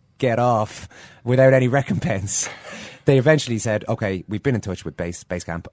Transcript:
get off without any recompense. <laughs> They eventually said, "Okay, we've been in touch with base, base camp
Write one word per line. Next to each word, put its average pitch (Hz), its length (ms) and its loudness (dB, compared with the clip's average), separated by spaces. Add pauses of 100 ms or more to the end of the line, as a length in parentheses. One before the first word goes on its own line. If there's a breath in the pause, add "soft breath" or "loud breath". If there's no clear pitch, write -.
(180)
get 120 220 0
off 117 480 0 (360 loud breath)
without 131 300 6
any 127 140 4
recompense. 110 880 -2
<laughs> - 60 -18 (480 loud breath)
They 139 100 6
eventually 127 400 2
said, 107 300 -2
"Okay, 98 400 -4
we've 104 160 -6
been 135 100 0
in 110 60 0
touch 92 240 -8
with 78 140 -10
base, 87 260 -8
base 90 220 -8
camp 85 280 -10